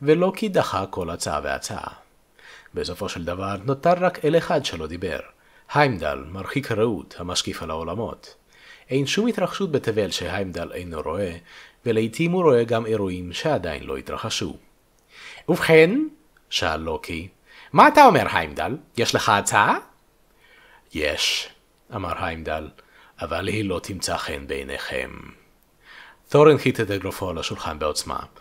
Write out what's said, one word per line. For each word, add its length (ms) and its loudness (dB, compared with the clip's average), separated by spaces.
ולוקי 460 2
דחה 380 0
כל 240 -6
הצעה 340 -4
והצעה. 480 -6
בסופו 340 -6
של 160 -8
דבר 300 -6
נותר 360 0
רק 240 -2
אל 140 4
אחד 260 -2
שלא 220 -8
דיבר, 320 -6
היימדל, 540 2
מרחיק 440 -6
הראות, 460 -2
המשקיף 440 -6
על 80 -8
העולמות. 640 -8
אין 160 0
שום 200 2
התרחשות 460 -2
בתבל 380 0
שהיימדל 640 -6
אינו 280 -8
רואה, 360 -4
ולעיתים 460 0
הוא 100 2
רואה 220 6
גם 220 0
אירועים 460 -2
שעדיין 520 -4
לא 120 -6
התרחשו. 600 -6
"ובכן?" 520 6
שאל 260 0
לוקי. 520 -6
"מה 160 10
אתה 180 10
אומר, 200 6
היימדל? 400 -4
יש 180 0
לך 140 0
הצעה?" 500 4
"יש", 540 -2
אמר 300 -6
היימדל, 440 -6
"אבל 260 -4
היא 160 -2
לא 180 -4
תמצא 340 -6
חן 300 -8
בעיניכם." 640 -8
תור 200 10
הנחית 320 4
את 100 -2
אגרופו 400 -4
על 80 -6
השולחן 400 -6
בעוצמה. 400 -4